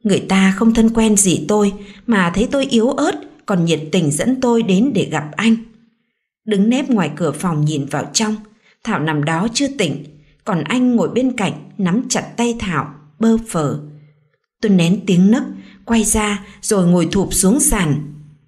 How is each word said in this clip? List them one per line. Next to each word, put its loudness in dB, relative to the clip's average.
Người 2
ta 2
không 4
thân 4
quen 2
gì 0
tôi, 2
mà 0
thấy 0
tôi 0
yếu 2
ớt, 0
còn 0
nhiệt 0
tình 2
dẫn -2
tôi 2
đến 2
để 0
gặp -6
anh. 2
Đứng 2
nép -2
ngoài 0
cửa -2
phòng -2
nhìn -2
vào -6
trong, -2
Thảo -2
nằm -2
đó -2
chưa -2
tỉnh, -2
còn -2
anh 0
ngồi 2
bên 0
cạnh -4
nắm 0
chặt -6
tay -2
Thảo, -4
bơ 4
phờ. -4
Tôi 2
nén 4
tiếng 6
nấc, 2
quay 2
ra -2
rồi 2
ngồi 4
thụp 0
xuống 2
sàn. 0